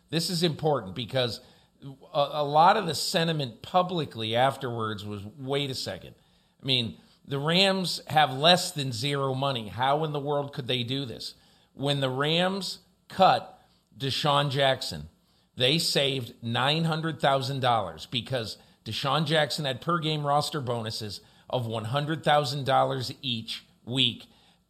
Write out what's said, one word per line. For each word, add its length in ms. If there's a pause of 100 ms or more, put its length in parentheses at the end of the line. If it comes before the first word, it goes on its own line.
this 220
is 140
important 500
because 460 (420)
a, 520
a 100
lot 320
of 100
the 80
sentiment 680
publicly 760
afterwards 680
was, 180 (140)
"Wait 340
a 40
second. 400 (480)
I 40
mean, 300 (300)
the 140
Rams 640
have 260
less 380
than 220
zero 420
money. 340
How 360
in 80
the 80
world 320
could 160
they 160
do 200
this?" 300 (400)
When 260
the 80
Rams 720 (300)
cut 500 (400)
DeSean 520
Jackson, 580 (480)
they 220
saved 540 (100)
nine 420
hundred 360
thousand 380
dollars 480
because 500 (280)
DeSean 420
Jackson 380
had 160
per 180
game 260
roster 360
bonuses 600 (280)
of 160
one 200
hundred 360
thousand 440
dollars 540
each 440 (200)
week. 420 (440)